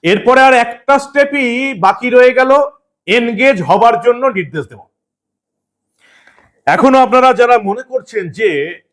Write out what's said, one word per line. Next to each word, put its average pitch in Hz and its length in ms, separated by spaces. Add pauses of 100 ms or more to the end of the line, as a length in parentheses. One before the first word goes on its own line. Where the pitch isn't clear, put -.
এরপরে 208 400
আর 262 120
একটা 247 460
স্টেপই 277 720
বাকি 202 360
রয়ে 247 240
গেল, 262 180 (540)
এনগেজ 233 580
হবার 202 380
জন্য 240 240
নির্দেশ 160 420
দেওয়া। 101 180 (1800)
এখনো 240 340
আপনারা 254 340
যারা 240 240
মনে 208 240
করছেন 254 480
যে 165 520 (120)